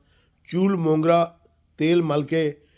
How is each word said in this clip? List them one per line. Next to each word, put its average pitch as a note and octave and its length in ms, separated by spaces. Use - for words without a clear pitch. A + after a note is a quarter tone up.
ਚੂਲ F#3+ 320
ਮੋਂਗਰਾ E3 640
ਤੇਲ E3+ 240
ਮਲ D3 220
ਕੇ D3+ 360